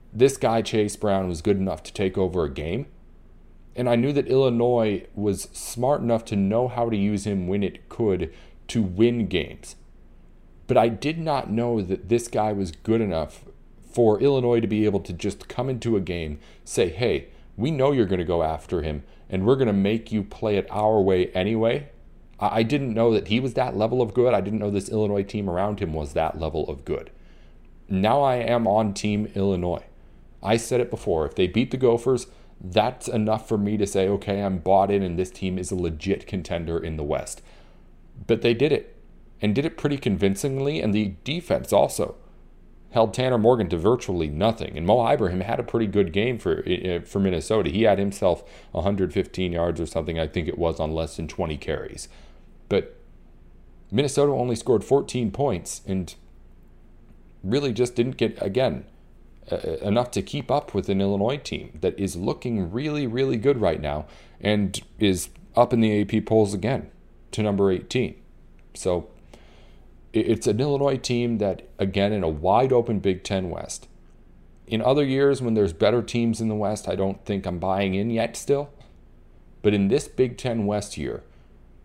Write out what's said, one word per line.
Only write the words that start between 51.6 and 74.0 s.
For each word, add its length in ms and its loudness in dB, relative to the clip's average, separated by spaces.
But 280 0
Minnesota 400 2
only 240 0
scored 280 2
fourteen 480 0
points 540 -4
and 280 -4
really 280 0
just 240 -2
didn't 220 0
get, 240 0
again, 440 0
uh, 60 -2
enough 300 0
to 100 -2
keep 300 -8
up 220 -2
with 160 -2
an 100 0
Illinois 380 0
team 420 -10
that 180 0
is 200 -4
looking 520 -4
really, 380 -4
really 300 0
good 240 2
right 180 2
now 260 -4
and 400 0
is 300 2
up 160 6
in 80 4
the 120 4
A 120 2
P 160 0
polls 340 2
again 360 -2
to 100 -2
number 300 2
eighteen. 440 -2
So 340 -2
i-, 40 -2
it's 300 0
an 120 2
Illinois 380 0
team 400 0
that, 320 -4
again, 320 0
in 120 -2
a 40 0
wide-open 720 2
Big 240 0
Ten 260 -4
West. 380 -10